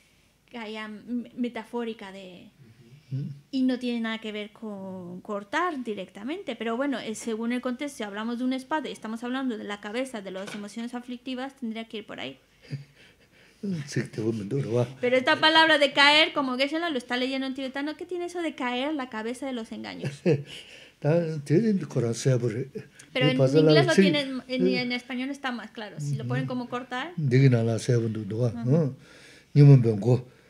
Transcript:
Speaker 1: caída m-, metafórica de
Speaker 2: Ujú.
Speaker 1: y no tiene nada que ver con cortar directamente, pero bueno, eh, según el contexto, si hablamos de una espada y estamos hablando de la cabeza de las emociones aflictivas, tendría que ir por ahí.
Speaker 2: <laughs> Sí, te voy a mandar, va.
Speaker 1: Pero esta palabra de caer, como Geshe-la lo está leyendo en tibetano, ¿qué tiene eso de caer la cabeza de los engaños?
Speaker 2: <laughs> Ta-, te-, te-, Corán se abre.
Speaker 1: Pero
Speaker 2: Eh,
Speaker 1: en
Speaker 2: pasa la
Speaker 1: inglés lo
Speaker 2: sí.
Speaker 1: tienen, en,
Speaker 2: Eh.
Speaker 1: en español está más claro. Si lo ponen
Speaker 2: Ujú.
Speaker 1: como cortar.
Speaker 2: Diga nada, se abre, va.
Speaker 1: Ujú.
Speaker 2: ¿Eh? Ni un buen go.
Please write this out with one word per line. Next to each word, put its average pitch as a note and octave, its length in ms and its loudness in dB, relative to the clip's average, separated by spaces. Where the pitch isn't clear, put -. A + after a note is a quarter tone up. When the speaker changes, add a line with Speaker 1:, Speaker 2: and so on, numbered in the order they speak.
Speaker 1:
caída A3 340 -10
m-, A3 500 -8
metafórica A#3 760 -6
de F#3+ 380 -18
Speaker 2:
Ujú. C3+ 120 -6
Speaker 1:
y C4 140 0
no B3+ 140 2
tiene A#3+ 220 -4
nada A3+ 180 -6
que A3 140 -10
ver G#3 180 -10
con F#3+ 680 -12
cortar C4 640 -4
directamente, A3+ 720 -8
pero A3+ 220 -4
bueno, C4+ 220 -2
eh, A3 140 -8
según A3+ 380 -4
el B3 80 -2
contexto, C4 380 -6
si A3+ 40 -8
hablamos G#3+ 360 -6
de B3+ 60 -2
una B3+ 120 0
espada C4 320 -4
y F#3 40 -8
estamos A3 320 -10
hablando B3 340 -4
de G#3+ 60 -10
la G3+ 180 -8
cabeza A3+ 400 -6
de F#3+ 80 -10
las F#3+ 240 -10
emociones A3+ 400 -10
aflictivas, B3+ 600 -10
tendría A3 300 -8
que A3 120 -12
ir G3+ 80 -12
por - 140 -12
ahí. B2+ 180 -10
Speaker 2:
<laughs> C#3+ 80 -8
Sí, - 180 -4
te - 160 -8
voy A2+ 140 0
a A2 40 -6
mandar, G#2+ 220 -4
va. A#2+ 120 2
Speaker 1:
Pero B3 160 2
esta D4+ 240 2
palabra D#4+ 380 6
de C#4 140 4
caer, D4+ 400 6
como C4 240 -2
Geshe-la D#4 340 -2
lo C4+ 80 -2
está A#3+ 180 -4
leyendo C4+ 320 -2
en C4 60 -6
tibetano, C#4 420 -6
¿qué F4 100 -12
tiene F4 200 -6
eso F4 140 -6
de D#4+ 140 -4
caer C4 400 -2
la B3+ 160 -4
cabeza A#3 360 -8
de C4 60 -6
los A3+ 200 -8
engaños? G3+ 400 -8
Speaker 2:
<laughs> - 420 -20
Ta-, D#3+ 440 0
te-, G#3 300 4
te-, D3+ 120 -2
Corán A#2 280 -2
se - 160 0
abre. B2 380 0
Speaker 1:
Pero B3+ 140 2
Speaker 2:
Eh, B3+ 60 6
Speaker 1:
en C4 60 0
Speaker 2:
pasa C3 180 6
la - 60 10
Speaker 1:
inglés - 240 8
lo - 80 4
Speaker 2:
sí. G3 80 8
Speaker 1:
tienen, B3+ 440 2
en, B3+ 200 0
Speaker 2:
Eh. B3 160 2
Speaker 1:
en B3 100 -2
español B3 380 -6
está C#4 200 -6
más G#3+ 220 -10
claro. G#3 280 -12
Si C#3+ 140 -2
lo - 120 -4
ponen B3 180 -2
Speaker 2:
Ujú. B3+ 60 -6
Speaker 1:
como B3 180 -6
cortar. B3+ 480 -8
Speaker 2:
Diga C3+ 340 6
nada, A2+ 300 2
se B2+ 140 2
abre, A2+ 140 2
va. A2 400 -2
Speaker 1:
Ujú. B2+ 140 2
Speaker 2:
¿Eh? D3+ 140 2
Ni C#3+ 80 10
un C#3 200 12
buen A2 160 2
go. A2+ 300 2